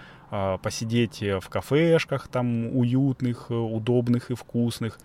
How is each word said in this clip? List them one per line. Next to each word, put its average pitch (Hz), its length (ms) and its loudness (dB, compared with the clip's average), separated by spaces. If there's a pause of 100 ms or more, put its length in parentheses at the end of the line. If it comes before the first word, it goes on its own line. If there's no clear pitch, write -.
(300)
а, 95 280 -2
посидеть, 113 640 0
э, 101 160 0
в - 100 -8
кафешках 151 800 2
там 120 480 -2
уютных, 127 720 2
э, 120 40 -2
удобных 117 760 0
и 127 40 -4
вкусных, 117 720 -4